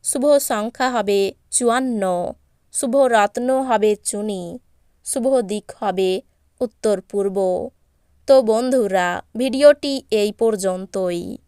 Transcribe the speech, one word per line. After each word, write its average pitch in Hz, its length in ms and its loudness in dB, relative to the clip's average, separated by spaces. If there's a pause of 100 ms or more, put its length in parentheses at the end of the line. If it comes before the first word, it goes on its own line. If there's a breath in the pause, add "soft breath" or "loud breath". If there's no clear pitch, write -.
শুভ 262 180 -2 (200)
সংখ্যা 233 460 -4
হবে 202 300 0 (320)
চুয়ান্ন, 240 520 0 (720)
শুভ 247 200 -4 (180)
রত্ন 233 380 2 (140)
হবে 214 280 2 (120)
চুনি, 208 400 -6 (640)
শুভ 240 200 -4 (160)
দিক 208 260 -6 (100)
হবে 190 320 -2 (520)
উত্তর 220 360 -2 (100)
পূর্ব। 196 300 -4 (880)
তো 269 160 6
বন্ধুরা, 220 640 0 (280)
ভিডিওটি 277 580 4 (180)
এই 214 220 0
পর্যন্তই। 185 920 -4 (240)